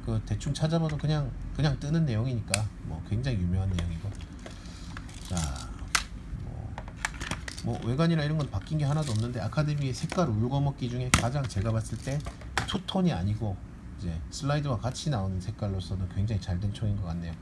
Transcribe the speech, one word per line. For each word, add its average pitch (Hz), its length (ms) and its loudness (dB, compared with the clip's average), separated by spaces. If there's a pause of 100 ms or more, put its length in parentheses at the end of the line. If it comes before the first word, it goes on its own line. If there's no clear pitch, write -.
그 110 200 0
대충 - 300 -2
찾아봐도 160 420 2
그냥, 147 340 2 (240)
그냥 139 240 2
뜨는 156 280 4
내용이니까 113 600 0 (180)
뭐 80 240 -4
굉장히 120 300 2
유명한 92 320 2
내용이고. 85 400 0 (1200)
자, - 80 0 (1080)
뭐, - 300 -8 (880)
뭐 120 220 0
외관이나 156 380 6
이런 156 140 2
건 135 120 0
바뀐 156 280 -2
게 147 80 4
하나도 147 260 4
없는데 117 280 0
아카데미의 147 520 2
색깔 165 360 2
울거먹기 127 600 2
중에 127 220 0
가장 135 360 4
제가 107 240 0
봤을 110 280 0
때 135 200 -2 (480)
투톤이 185 460 2
아니고 101 440 0 (420)
이제 85 200 -2 (120)
슬라이드와 143 480 2
같이 - 320 -2
나오는 95 300 2
색깔로서는 92 680 -2
굉장히 104 320 2
잘 90 200 -2
된 101 120 0
총인 104 240 0
것 101 80 0
같네요. 82 380 -4